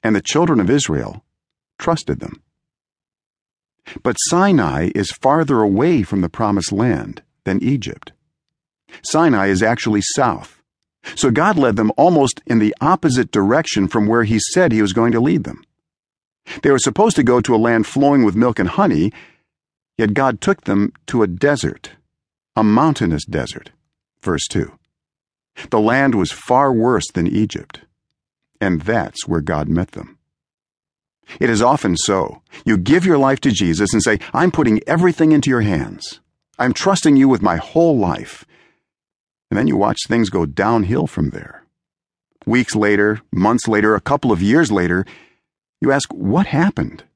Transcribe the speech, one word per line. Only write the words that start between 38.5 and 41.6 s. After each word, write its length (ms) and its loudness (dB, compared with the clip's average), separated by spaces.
And 60 -2
then 100 0
you 80 0
watch 320 -2
things 220 0
go 160 -2
downhill 600 -2
from 260 -4
there. 340 -18